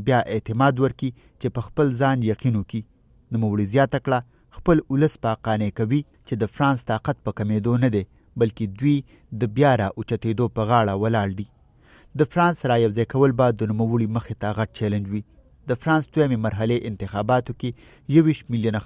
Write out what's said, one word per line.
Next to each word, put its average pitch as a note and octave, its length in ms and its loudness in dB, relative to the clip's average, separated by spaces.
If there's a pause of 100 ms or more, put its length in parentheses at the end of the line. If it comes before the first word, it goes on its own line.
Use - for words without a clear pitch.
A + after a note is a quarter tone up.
بیا B2+ 100 4 (140)
اعتماد B2 520 0
ورکړي C3 260 -2 (300)
چې B2+ 160 -4
په A2+ 100 -6
خپل C#3+ 340 0
ځان C3+ 300 2
یقین A2+ 260 0
وکړي. G#2+ 260 -6 (500)
نوموړي G#2 420 0
زیاته C3+ 320 2
کړه، B2+ 140 0 (360)
خپل E3 260 2 (120)
ولس D3+ 200 2 (120)
په A2 200 0
قانع G#2+ 320 0
کوي A2+ 300 0
چې - 340 -12
د G#2+ 140 -2
فرانس C#3 240 0 (100)
طاقت A#2+ 380 -4
په G#2+ 100 -4
کمیدو G#2+ 460 0
نه C3 100 4
دی، G2+ 80 2 (380)
بلکې A2+ 260 0 (140)
دوی C#3+ 180 2 (440)
د G#2+ 180 -2
بیا C#3+ 120 6 (100)
را G2 100 0
اوچتېدو A2+ 560 -4 (100)
په A2 140 0
غاړه A2 220 2 (100)
ولاړ G#2 340 0
دي. G2+ 80 -8 (720)
د D3+ 140 2
فرانس F3 380 0
را A#2+ 100 4
یو A2+ 160 4
ځای A#2 160 0
کول C3+ 260 4
به B2 200 4
د G#2+ 120 -2
نوموړي A2+ 360 0 (100)
مخې A2+ 240 -8
ته G#2 160 -4
غټ A2 220 -4
چیلنج G#2 340 -2
وي. G#2 80 -4 (480)
د B2 140 -2
فرانس D#3+ 260 0
دویمې C#3 360 2
مرحلې A2 320 0 (120)
انتخاباتو G#2+ 720 -2
کې B2 80 -4 (480)
یوویشت D#3 380 2
میلیونه A2 300 0